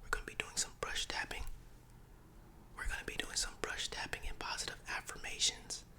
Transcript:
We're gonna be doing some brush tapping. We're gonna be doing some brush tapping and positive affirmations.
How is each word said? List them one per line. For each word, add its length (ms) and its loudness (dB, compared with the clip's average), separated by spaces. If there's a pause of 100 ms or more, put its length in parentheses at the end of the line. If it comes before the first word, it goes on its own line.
We're 80 -10
gonna 160 2
be 120 -6
doing 180 -2
some 160 4 (100)
brush 260 2
tapping. 360 0 (1300)
We're 120 2
gonna 180 4
be 100 -2
doing 200 0
some 260 4
brush 280 0
tapping 380 0
and 120 2
positive 380 0 (180)
affirmations. 880 2 (160)